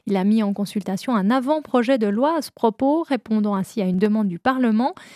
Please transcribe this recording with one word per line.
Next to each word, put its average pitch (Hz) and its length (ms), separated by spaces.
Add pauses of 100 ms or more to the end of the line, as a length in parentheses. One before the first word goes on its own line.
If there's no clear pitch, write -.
Il 202 100
a 185 80
mis 214 180
en 202 120
consultation 196 600
un 196 160
avant-projet 262 680
de 214 80
loi 254 320
à - 20
ce - 100
propos, 269 520
répondant 214 520
ainsi 196 280
à - 20
une 185 140
demande 214 300
du 175 100
Parlement. 254 560 (220)